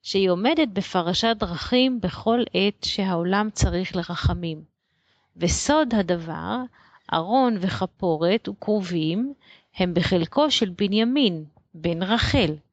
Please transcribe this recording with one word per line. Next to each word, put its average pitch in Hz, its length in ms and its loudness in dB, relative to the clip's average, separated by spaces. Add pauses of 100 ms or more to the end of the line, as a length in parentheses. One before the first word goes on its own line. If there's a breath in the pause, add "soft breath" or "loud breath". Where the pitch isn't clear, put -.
שהיא 190 280 2
עומדת 262 380 2
בפרשת 190 680 0
דרכים 247 600 0
בכל 226 420 0 (120)
עת 196 300 0
שהעולם 190 680 0
צריך 180 440 -2
לרחמים. 170 760 -4 (640)
וסוד 240 580 0
הדבר, 175 640 -2 (540 soft breath)
ארון 220 480 2
וכפורת 180 880 0
וכרובים 196 840 -2 (420 soft breath)
הם 180 180 0
בחלקו 185 560 2
של 196 280 0
בנימין, 208 680 2 (300)
בן 170 280 -2
רחל 208 520 2 (180)